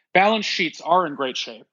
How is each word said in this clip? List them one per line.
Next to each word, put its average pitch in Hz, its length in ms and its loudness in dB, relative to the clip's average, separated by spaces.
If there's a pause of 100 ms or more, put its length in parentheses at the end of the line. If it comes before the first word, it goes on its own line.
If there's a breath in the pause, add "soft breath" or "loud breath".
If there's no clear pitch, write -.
(120)
Balance 208 340 2
sheets - 340 -4
are 175 260 2
in 147 80 -6
great 131 220 -4
shape. 117 360 -10